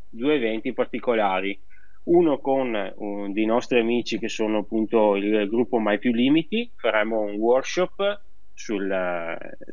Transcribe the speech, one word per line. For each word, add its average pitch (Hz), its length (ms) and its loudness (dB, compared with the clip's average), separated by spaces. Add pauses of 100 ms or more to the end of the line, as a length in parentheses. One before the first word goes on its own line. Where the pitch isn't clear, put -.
due 123 240 0
eventi 113 400 0
particolari. 101 840 0 (480)
Uno 170 340 4
con, 131 360 0
eh, 98 180 -4 (360)
dei 107 160 0
nostri 120 340 2
amici 117 380 0
che 107 120 -4
sono 107 280 0
appunto 107 580 2
il 104 320 2
gruppo 117 300 0
Mai 104 220 2
Più 123 140 0
Limiti. 160 600 2
Faremo 110 460 0
un 104 140 -4
workshop 175 840 0 (320)
sul, 98 380 -4
eh, 87 640 -4 (160)